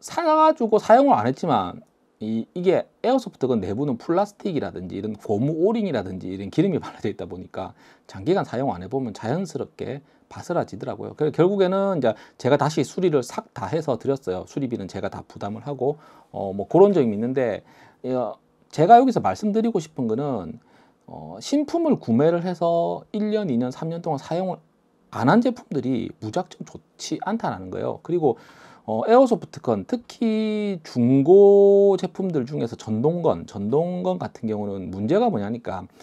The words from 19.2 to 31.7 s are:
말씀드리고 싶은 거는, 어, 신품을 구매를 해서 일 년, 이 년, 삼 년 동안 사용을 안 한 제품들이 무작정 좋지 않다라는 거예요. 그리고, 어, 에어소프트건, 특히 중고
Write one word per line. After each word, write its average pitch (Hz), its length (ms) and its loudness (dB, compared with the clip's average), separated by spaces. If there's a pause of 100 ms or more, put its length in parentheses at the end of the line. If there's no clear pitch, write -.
말씀드리고 208 600 0
싶은 135 260 -6
거는, 113 540 -4 (460)
어, 82 340 -18
신품을 294 600 0
구매를 160 440 2
해서 170 580 -2 (100)
일 214 180 -2
년, 208 180 -2
이 123 80 0
년, 123 140 -2
삼 160 180 -8
년 170 140 -8
동안 156 160 -4
사용을 180 400 -6 (520)
안 113 200 -2
한 214 100 4
제품들이 131 680 -4 (100)
무작정 160 460 -8
좋지 - 560 -12
않다라는 131 480 -6
거예요. 101 320 -6
그리고, 156 340 0 (480)
어, 110 240 -4
에어소프트건, 220 800 2
특히 214 960 -2
중고 196 1160 6